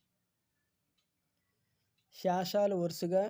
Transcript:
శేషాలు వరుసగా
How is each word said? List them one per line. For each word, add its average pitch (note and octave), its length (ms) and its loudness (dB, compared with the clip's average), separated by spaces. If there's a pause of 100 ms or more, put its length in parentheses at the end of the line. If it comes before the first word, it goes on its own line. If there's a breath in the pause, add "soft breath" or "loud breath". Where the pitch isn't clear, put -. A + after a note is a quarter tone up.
(2250)
శేషాలు F#3+ 600 0
వరుసగా F3 540 0